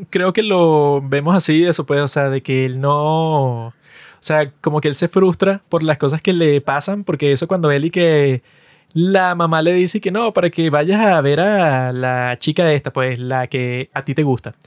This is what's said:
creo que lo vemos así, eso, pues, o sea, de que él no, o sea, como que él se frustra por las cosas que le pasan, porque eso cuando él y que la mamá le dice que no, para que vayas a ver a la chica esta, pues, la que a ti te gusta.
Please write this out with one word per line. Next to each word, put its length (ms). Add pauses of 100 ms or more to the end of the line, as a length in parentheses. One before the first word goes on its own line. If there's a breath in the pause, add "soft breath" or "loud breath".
(100)
creo 240
que 80
lo 600
vemos 320
así, 300
eso, 220
pues, 160
o 60
sea, 200
de 140
que 240
él 140
no, 880
o 60 (460 loud breath)
sea, 300 (100)
como 220
que 60
él 60
se 140
frustra 640
por 120
las 140
cosas 240
que 140
le 260
pasan, 440
porque 280
eso 160
cuando 220
él 160
y 40
que 520 (500 soft breath)
la 420
mamá 280
le 100
dice 280
que 100
no, 240
para 160
que 180
vayas 320
a 220
ver 180
a 520
la 460
chica 340
esta, 200
pues, 260
la 280
que 480
a 100
ti 100
te 80
gusta. 300 (140)